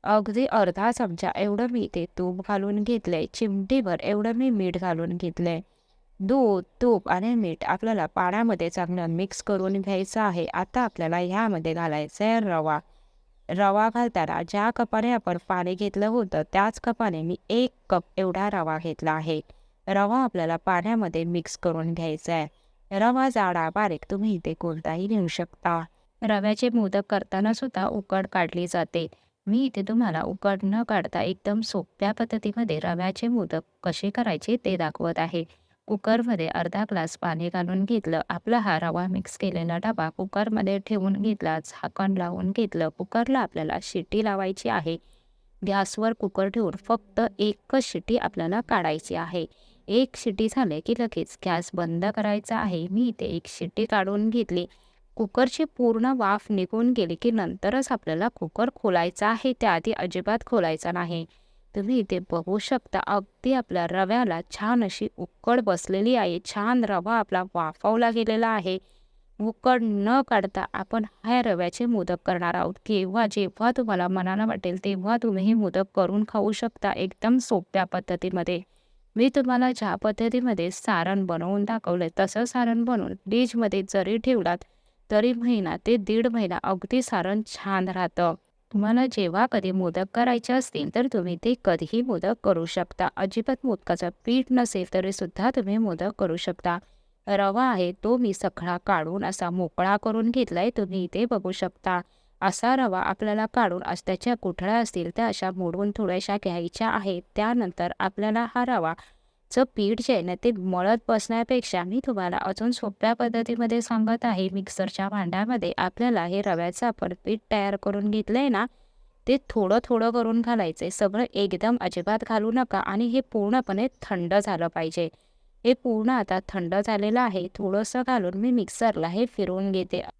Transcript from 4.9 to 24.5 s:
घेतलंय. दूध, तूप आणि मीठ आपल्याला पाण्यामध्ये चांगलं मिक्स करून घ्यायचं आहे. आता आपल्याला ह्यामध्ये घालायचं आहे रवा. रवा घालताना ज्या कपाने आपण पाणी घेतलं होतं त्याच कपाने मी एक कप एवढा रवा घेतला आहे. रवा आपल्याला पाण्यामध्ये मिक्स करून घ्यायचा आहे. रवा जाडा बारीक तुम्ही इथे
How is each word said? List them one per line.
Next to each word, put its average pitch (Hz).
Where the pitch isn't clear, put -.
घेतलंय. 170
दूध, 202
तूप 233
आणि 208
मीठ 190
आपल्याला 196
पाण्यामध्ये 185
चांगलं 175
मिक्स 170
करून 190
घ्यायचं 196
आहे. 175
आता 190
आपल्याला 170
ह्यामध्ये 180
घालायचं 156
आहे 226
रवा. 160
रवा 202
घालताना 170
ज्या 202
कपाने 226
आपण 180
पाणी 180
घेतलं 202
होतं 214
त्याच 202
कपाने 202
मी 170
एक 247
कप 175
एवढा 190
रवा 160
घेतला 160
आहे. 156
रवा 202
आपल्याला 175
पाण्यामध्ये 180
मिक्स 170
करून 165
घ्यायचा 165
आहे. 156
रवा 247
जाडा 180
बारीक 190
तुम्ही 202
इथे 165